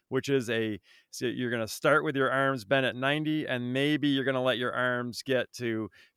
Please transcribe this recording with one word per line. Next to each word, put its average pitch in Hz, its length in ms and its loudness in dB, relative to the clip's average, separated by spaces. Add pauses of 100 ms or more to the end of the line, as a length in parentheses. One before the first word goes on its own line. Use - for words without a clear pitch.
which 131 200 -2
is 135 200 2
a, 110 300 0 (320)
so - 160 -6
you're 120 240 -2
gonna 113 160 -2
start 147 380 2
with 151 100 -2
your 131 160 2
arms 135 340 0
bent 135 220 2
at 113 80 0
ninety, 147 540 -2
and 123 240 -2
maybe 143 340 2
you're 135 180 2
gonna 131 180 0
let 127 160 2
your 123 140 -2
arms 123 520 -2
get 127 300 0
to 110 360 -4 (260)